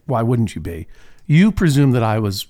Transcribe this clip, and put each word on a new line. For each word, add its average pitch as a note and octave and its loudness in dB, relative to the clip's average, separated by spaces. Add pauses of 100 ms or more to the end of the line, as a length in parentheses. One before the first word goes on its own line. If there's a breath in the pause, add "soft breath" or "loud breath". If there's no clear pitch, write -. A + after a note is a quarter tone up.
why A#2+ -2
wouldn't A#2 -2
you E2 -10
be? E2 -10 (380 soft breath)
You F3+ 4
presumed C#3+ 2
that A#2+ 0
I A2 0
was G2+ -4